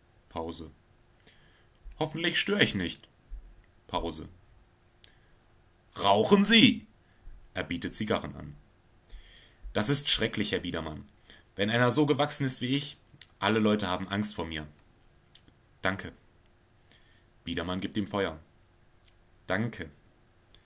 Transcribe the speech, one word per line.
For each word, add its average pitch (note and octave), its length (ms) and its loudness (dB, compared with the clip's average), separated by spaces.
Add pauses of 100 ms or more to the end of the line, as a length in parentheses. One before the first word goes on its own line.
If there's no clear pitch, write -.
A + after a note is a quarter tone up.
(280)
Pause. E2 420 -10 (1300)
"Hoffentlich E3 400 -2
störe G3+ 240 2
ich G#3+ 140 2
nicht." F2+ 320 -6 (800)
Pause. D#2+ 400 -6 (1700)
"Rauchen G#2+ 460 4
Sie?" G3 420 8 (680)
Er F#2 100 -6
bietet F2 320 -4
Zigarren F2 400 -2
an. D2+ 200 -14 (1160)
"Das G#2 160 6
ist C#3+ 220 4
schrecklich, G#2+ 420 0
Herr F#2 80 -2
Biedermann. D#2+ 460 -8 (500)
Wenn G#2 140 -2
einer A#2+ 220 2
so D3+ 140 2
gewachsen C#3+ 400 0
ist - 140 2
wie B2 160 -4
ich, C#3+ 220 -6 (420)
alle G#2+ 200 0
Leute G#2 280 0
haben F#2 220 -6
Angst G#2 260 -2
vor E2+ 100 -8
mir." D#2 220 -10 (1120)
"Danke." F#2 300 -6 (1300)
Biedermann E2+ 340 -6
gibt - 160 -8
ihm G2+ 120 -4
Feuer. F2+ 320 -4 (1080)
"Danke." F#2+ 420 -4 (760)